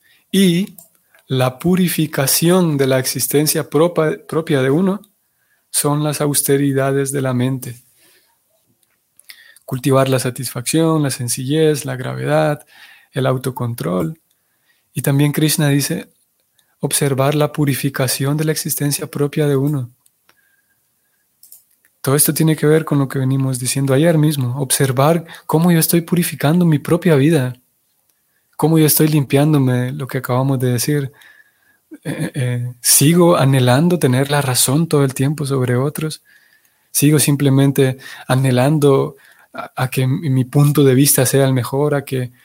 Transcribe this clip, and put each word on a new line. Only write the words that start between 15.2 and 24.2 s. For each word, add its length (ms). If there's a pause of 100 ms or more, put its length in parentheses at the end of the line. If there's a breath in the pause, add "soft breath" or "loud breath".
Krishna 380
dice, 400 (720)
observar 560
la 160
purificación 840
de 60
la 80
existencia 540
propia 400
de 100
uno. 360 (2000)
Todo 140
esto 180
tiene 220
que 100
ver 180
con 140
lo 100
que 120
venimos 400
diciendo 340
ayer 240
mismo, 420